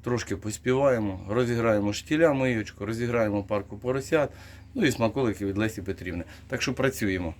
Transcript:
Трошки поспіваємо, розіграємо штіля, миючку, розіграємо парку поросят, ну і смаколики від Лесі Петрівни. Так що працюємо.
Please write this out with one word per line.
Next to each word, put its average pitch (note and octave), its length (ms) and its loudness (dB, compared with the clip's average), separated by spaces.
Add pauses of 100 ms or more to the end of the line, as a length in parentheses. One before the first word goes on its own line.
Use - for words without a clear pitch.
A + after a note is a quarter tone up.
Трошки A#2+ 320 -2
поспіваємо, A2 840 0 (100)
розіграємо A2+ 640 2
штіля, D#3 400 4
миючку, B2 520 -2
розіграємо A2+ 580 0
парку G2+ 340 -4
поросят, C3 520 0 (440)
ну A#3 120 2
і C3+ 60 4
смаколики A2+ 540 0
від G2 120 -2
Лесі G#2+ 240 0
Петрівни. F2 420 -6 (240)
Так C3 140 -4
що C3+ 120 -2
працюємо. F#2+ 680 0